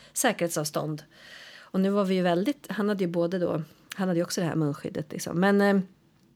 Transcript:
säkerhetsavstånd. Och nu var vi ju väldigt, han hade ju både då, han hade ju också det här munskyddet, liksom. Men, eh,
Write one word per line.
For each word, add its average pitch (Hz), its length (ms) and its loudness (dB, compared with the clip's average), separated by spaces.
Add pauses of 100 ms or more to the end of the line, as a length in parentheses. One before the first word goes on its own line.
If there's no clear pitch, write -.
(120)
säkerhetsavstånd. 156 920 -2 (580)
Och - 200 -4
nu 190 100 2
var 202 140 2
vi 190 100 2
ju 185 80 2
väldigt, 180 480 0
han 202 180 -2
hade 202 160 0
ju 175 60 0
både 175 280 0
då, 165 240 0 (320)
han 185 140 -2
hade 170 120 2
ju 175 40 0
också 175 160 -4
det 175 60 0
här 147 100 -2
munskyddet, 151 560 -2
liksom. - 280 -4
Men, 202 200 4
eh, 202 160 4 (600)